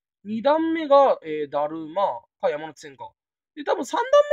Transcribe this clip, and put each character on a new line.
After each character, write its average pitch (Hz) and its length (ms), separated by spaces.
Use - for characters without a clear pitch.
二 214 180
段 320 320
目 320 140
が、 277 360
え 151 240
ー、 - 20
だ 147 180
る 160 200
ま 156 340
か 190 80
山 151 240
手 - 60
線 143 160
か。 120 160
で、 294 80
多 - 120
分 311 100
三 330 160